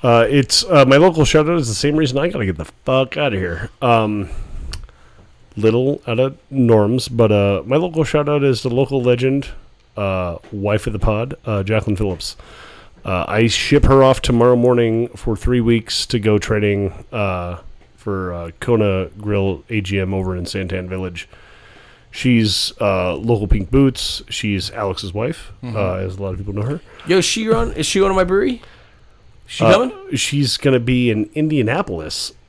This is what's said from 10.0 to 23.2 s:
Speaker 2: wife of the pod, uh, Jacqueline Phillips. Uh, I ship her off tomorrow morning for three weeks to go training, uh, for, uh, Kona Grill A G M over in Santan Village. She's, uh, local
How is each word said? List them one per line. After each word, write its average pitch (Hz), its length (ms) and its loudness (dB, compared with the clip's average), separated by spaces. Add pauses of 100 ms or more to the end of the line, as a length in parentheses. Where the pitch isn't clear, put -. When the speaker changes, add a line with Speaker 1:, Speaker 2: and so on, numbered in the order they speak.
Speaker 2:
wife 104 340 -2
of 110 60 -6
the 107 60 -4
pod, 110 360 0 (100)
uh, 101 180 -2
Jacqueline 104 340 0
Phillips. 95 400 -6 (680)
Uh, 92 240 -2
I 113 200 2
ship - 380 2
her 135 160 8
off 131 200 4
tomorrow 120 340 4
morning 120 540 2
for - 260 -4
three 123 260 0
weeks 113 460 0
to 123 120 -2
go 107 180 2
training, 101 560 0 (180)
uh, 92 460 -4 (400)
for, 95 360 -6
uh, 85 180 -10 (100)
Kona 101 480 0 (100)
Grill 98 500 -2
A 110 120 -2
G 98 180 -4
M 95 140 -2
over 92 240 -2
in 87 80 -6
Santan 92 420 -6
Village. 92 400 -10 (840)
She's, 113 680 0
uh, 92 340 0
local 104 320 -2